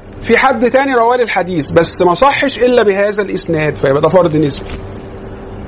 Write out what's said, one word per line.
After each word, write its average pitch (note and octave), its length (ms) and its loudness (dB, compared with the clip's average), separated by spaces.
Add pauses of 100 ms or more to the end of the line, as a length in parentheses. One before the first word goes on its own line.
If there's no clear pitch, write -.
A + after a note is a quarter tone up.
(220)
في A3+ 160 2
حد A#3+ 320 2
تاني C#4 240 0
رواه A#3+ 220 2
الحديث F#3 560 -2
بس E3 300 2
ما F3+ 120 4
صحش C4+ 460 0
إلا A#3+ 240 4
بهذا G3+ 380 0
الإسناد، E3 540 -2
فيبقى C#3 260 2
ده D#3+ 80 2
فرض F3 260 4
نسبي. D3+ 300 -2 (1040)